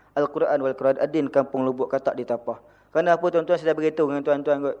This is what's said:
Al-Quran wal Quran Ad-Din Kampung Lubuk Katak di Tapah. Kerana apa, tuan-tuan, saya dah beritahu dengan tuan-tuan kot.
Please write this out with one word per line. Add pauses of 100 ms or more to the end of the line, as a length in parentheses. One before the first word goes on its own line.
(160)
Al-Quran
wal
Quran
Ad-Din
Kampung
Lubuk
Katak
di
Tapah. (320)
Kerana
apa,
tuan-tuan,
saya
dah
beritahu
dengan
tuan-tuan
kot.